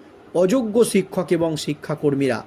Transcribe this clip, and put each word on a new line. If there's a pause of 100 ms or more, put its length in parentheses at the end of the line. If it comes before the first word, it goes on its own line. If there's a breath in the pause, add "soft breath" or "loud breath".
(360)
অযোগ্য (100)
শিক্ষক
এবং
শিক্ষাকর্মীরা।